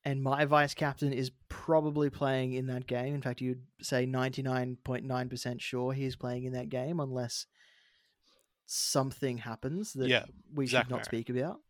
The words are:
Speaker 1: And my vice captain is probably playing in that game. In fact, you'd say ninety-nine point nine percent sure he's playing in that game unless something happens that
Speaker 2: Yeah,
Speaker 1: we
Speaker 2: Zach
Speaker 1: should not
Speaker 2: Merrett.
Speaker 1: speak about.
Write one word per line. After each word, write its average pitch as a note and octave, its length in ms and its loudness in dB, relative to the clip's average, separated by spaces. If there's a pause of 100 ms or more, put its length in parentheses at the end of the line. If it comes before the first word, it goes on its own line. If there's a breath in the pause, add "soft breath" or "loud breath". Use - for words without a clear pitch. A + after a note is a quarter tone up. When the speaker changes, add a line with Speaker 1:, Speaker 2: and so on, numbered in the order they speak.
Speaker 1:
And C3+ 160 0
my C#3 240 4
vice D3 260 6
captain C#3 400 0
is B2+ 200 0 (180)
probably D3+ 580 4
playing C3 460 0
in C3 140 -2
that B2+ 180 -4
game. B2+ 280 -2
In C#3 60 -2
fact, B2+ 220 -4
you'd B2+ 220 -2 (180)
say B2+ 240 2
ninety-nine B2+ 800 -2
point B2+ 200 -2
nine B2+ 240 -2
percent B2 320 -6
sure B2+ 320 -2
he's C3 240 -2
playing B2 280 -4
in B2+ 100 -4
that A#2 160 -4
game C#3+ 300 -2
unless B2+ 460 -4 (1200 soft breath)
something C3 720 -2
happens C3 560 -6
that C3 140 0
Speaker 2:
Yeah, B2 160 4 (300)
Speaker 1:
we C#3 140 0
Speaker 2:
Zach B2+ 160 4
Speaker 1:
should B2 80 -6
not A#2 80 -4
Speaker 2:
Merrett. - 60 -8
Speaker 1:
speak A2+ 220 -4
about. D3 420 -2